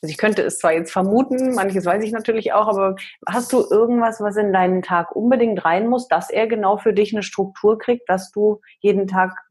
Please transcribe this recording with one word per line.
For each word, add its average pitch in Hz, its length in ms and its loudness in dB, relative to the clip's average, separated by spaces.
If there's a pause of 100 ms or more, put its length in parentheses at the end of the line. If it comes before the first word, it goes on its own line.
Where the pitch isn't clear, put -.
also 156 60 -8
ich 156 80 -12
könnte 208 240 0
es - 160 -4
zwar 165 140 2
jetzt 165 180 -2
vermuten, 254 640 0
manches 190 300 -2
weiß 185 180 0
ich 214 80 -4
natürlich 220 420 -2
auch, 214 140 4
aber 196 300 0 (320)
hast 240 240 -2
du 254 180 2
irgendwas, 226 500 2
was 208 160 -2
in 208 160 0
deinen 185 300 2
Tag 175 320 -2
unbedingt 226 500 2
rein 180 220 2
muss, 240 220 0
dass 170 200 0
er 220 200 0
genau 208 280 0
für 208 160 0
dich 202 220 2
eine 208 80 -4
Struktur 202 560 0
kriegt, 240 300 -4
dass 190 240 -2
du 208 280 0 (200)
jeden 196 260 2
Tag 190 260 0 (180)